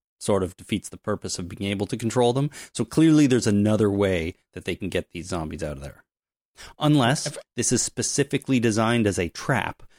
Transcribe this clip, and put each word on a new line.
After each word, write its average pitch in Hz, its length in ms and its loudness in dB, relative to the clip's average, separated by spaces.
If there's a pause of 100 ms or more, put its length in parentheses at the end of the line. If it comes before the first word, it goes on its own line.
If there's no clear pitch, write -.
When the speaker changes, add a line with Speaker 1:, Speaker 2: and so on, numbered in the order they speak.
(180)
Speaker 1:
sort 98 240 0
of 87 140 -6
defeats - 320 -6
the - 80 -18
purpose - 420 -8
of 92 100 -8
being 95 220 -6
able 101 160 -2
to - 100 -6
control 120 360 2
them. 139 180 0 (240)
So 117 100 -2
clearly, 156 420 6
there's 123 200 4
another 104 440 4
way 92 440 0 (200)
that 87 100 -12
they 90 100 -4
can 95 140 -8
get 87 240 -4
these 87 160 -12
zombies 80 340 -6
out 73 140 -6
of 69 60 -14
there. - 220 -16 (760)
Unless 147 480 2
Speaker 2:
If 139 120 -10 (160)
Speaker 1:
this - 180 -2
is 117 100 2
specifically 135 760 -2
designed 113 480 2
as 98 120 -2
a 87 100 -2
trap - 540 -4 (160)